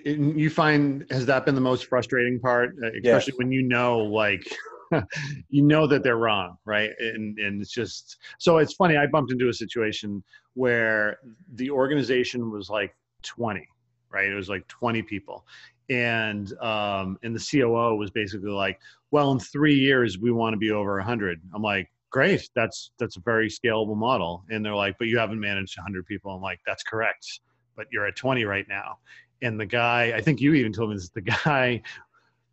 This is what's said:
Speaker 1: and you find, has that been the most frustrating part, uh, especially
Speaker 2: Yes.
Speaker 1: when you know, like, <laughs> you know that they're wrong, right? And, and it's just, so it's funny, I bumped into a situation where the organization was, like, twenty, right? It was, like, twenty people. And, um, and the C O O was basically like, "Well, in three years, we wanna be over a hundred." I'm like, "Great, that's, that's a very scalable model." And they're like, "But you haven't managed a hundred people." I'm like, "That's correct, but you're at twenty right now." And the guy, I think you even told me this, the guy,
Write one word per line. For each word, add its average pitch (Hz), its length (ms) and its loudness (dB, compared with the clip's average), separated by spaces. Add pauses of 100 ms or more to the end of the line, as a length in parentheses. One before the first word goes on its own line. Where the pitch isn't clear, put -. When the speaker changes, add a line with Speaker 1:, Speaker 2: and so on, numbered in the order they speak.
Speaker 1:
and 147 320 0
you 151 100 4
find, 143 640 4
has 131 160 0
that 131 180 4
been 147 80 4
the 135 80 2
most 127 240 2
frustrating 123 540 0
part, 123 320 2 (120)
uh, 117 40 -2
especially 113 460 4
Speaker 2:
Yes. - 40 -12
Speaker 1:
when 127 140 0
you 131 100 2
know, 123 380 2
like, 104 440 0 (480)
<laughs> 143 580 -4
you 143 120 4
know 151 260 6
that 135 160 2
they're 120 140 2
wrong, 104 480 0
right? 107 240 0 (100)
And, 110 380 -6
and 101 240 -4
it's 101 100 -10
just, - 460 -8 (220)
so 170 180 4
it's 147 160 2
funny, 170 240 4
I 143 100 4
bumped 139 240 0
into 127 180 2
a 113 40 -2
situation 107 680 -4 (320)
where 113 600 2 (360)
the 127 160 -6
organization 127 800 0
was, 101 180 -10
like, 101 260 -2 (280)
twenty, 104 440 -6 (420)
right? 98 200 0
It 98 60 -4
was, 98 140 -8
like, 95 180 -6
twenty 117 340 -2
people. - 440 -10 (440)
And, 110 680 -2
um, 101 640 -2
and 117 120 -6
the 107 40 -6
C 135 240 2
O 117 120 2
O 117 200 2
was 104 160 -4
basically 104 380 -4
like, 98 300 -2 (320)
"Well, 143 200 4
in 131 80 2
three 143 360 2
years, 131 420 4
we 117 140 2
wanna 113 260 0
be 107 140 0
over 101 280 0
a 95 40 -4
hundred." 101 380 -2 (120)
I'm 104 80 -8
like, 101 300 -2 (200)
"Great, 151 440 2
that's, - 440 -4
that's 113 180 -6
a 92 40 -16
very 113 280 0
scalable 110 480 -2
model." 98 520 -2
And 110 140 -4
they're 104 120 -4
like, 101 240 0
"But 117 80 -2
you 113 100 2
haven't 110 220 -2
managed 101 400 -4
a - 20 -14
hundred 92 240 -8
people." 98 260 -10
I'm 92 100 -10
like, 92 260 -8
"That's 98 160 -6
correct, - 560 -4 (360)
but 110 160 -14
you're 104 140 -2
at 98 100 -4
twenty 127 300 0
right 98 240 -2
now." 98 280 -8 (460)
And 110 160 -4
the 107 60 -4
guy, 120 500 2
I 110 60 -2
think 127 180 2
you 143 140 4
even 120 180 2
told 107 200 -2
me 104 40 -4
this, 87 140 -8
the 110 120 -10
guy, 123 600 0 (720)